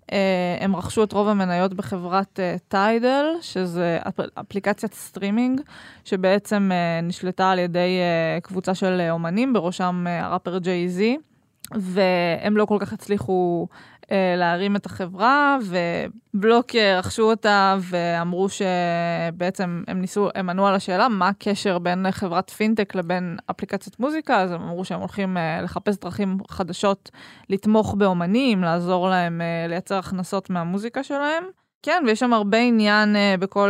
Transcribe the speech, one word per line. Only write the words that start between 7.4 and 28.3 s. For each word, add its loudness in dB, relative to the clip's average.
על 2
ידי, 0
אה, 0
קבוצה -4
של, 0
אה, 0
אומנים, 0
בראשם, -2
אה, -2
הראפר -4
ג'יי-זי, 0
והם 0
לא 4
כל 2
כך -6
הצליחו, -2
אה, 2
להרים 0
את -4
החברה, 2
ובלוק, 4
אה, 4
רכשו -2
אותה, 4
ואמרו 0
שבעצם -2
הם -4
ניסו, 0
הם -4
ענו 2
על 4
השאלה, 2
מה 0
הקשר -2
בין 0
חברת -2
פינטק -2
לבין -4
אפליקציית -10
מוזיקה, 0
אז -2
הם -6
אמרו -8
שהם -6
הולכים, -4
אה, -2
לחפש -4
דרכים -4
חדשות -2
לתמוך 2
באומנים, 2